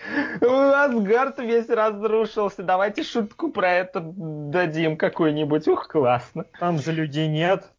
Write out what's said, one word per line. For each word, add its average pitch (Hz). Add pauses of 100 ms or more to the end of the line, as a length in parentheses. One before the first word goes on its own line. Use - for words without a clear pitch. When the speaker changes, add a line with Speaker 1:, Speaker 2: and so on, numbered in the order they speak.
(420)
Speaker 1:
Асгард 262
весь 233
разрушился, 214
давайте 190
шутку 247
про 185
это 185
дадим 160
какую-нибудь, 151
ух, -
классно». 127 (140)
Speaker 2:
Там 175
же 147
людей 156
нет, 165